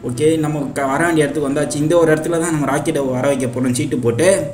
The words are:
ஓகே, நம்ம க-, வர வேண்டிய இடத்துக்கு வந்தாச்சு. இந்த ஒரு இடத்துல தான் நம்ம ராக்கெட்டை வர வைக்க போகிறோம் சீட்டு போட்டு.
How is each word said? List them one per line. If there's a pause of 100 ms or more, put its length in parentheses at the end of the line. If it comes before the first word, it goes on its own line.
ஓகே,
நம்ம (140)
க-,
வர
வேண்டிய
இடத்துக்கு
வந்தாச்சு.
இந்த
ஒரு
இடத்துல
தான்
நம்ம
ராக்கெட்டை
வர
வைக்க
போகிறோம்
சீட்டு
போட்டு. (120)